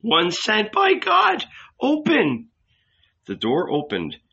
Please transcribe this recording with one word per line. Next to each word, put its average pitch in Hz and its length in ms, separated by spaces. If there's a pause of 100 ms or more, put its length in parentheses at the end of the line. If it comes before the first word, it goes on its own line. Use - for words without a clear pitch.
One 175 300
sent 214 400
by 381 220
God. 370 500 (380)
Open. 247 680 (760)
The - 80
door 135 360
opened. 107 460 (160)